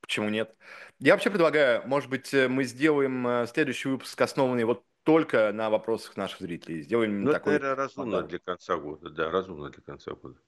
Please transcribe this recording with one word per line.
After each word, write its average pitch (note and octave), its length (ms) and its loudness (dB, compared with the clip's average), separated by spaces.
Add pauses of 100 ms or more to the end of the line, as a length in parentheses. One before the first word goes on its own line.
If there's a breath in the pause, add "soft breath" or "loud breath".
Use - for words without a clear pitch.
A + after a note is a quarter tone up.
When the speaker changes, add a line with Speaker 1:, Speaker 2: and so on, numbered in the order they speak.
Speaker 1:
Почему - 280 -4
нет? G#2+ 260 -2 (420 loud breath)
Я D3 160 6
вообще G3+ 160 2
предлагаю, D3 580 4
может C3 220 -2
быть, C3 240 -6
э, C3 140 4
мы C3 160 0
сделаем, C3 640 0
э, A#2+ 200 0
следующий C3+ 420 -2
выпуск, - 300 -6
основанный B2+ 440 2
вот A#2 200 0 (200)
только D3 500 4
на A2 160 -2
вопросах G#2+ 480 -2
наших G2 220 -6
зрителей. E2 420 -8
Сделаем G#2 420 0
Speaker 2:
Ну, B2+ 60 2
это, D3+ 100 2
Speaker 1:
такой D3 120 0
Speaker 2:
наверное, C#3 240 0
разумно C3 360 -6
Speaker 1:
подарок. F2 180 -2
Speaker 2:
для E2+ 100 -8
конца F2+ 380 -4
года. D2+ 340 -10
Да, D#2 180 -2
разумно F2 400 -4
для - 140 -20
конца - 300 -12
года. - 340 -18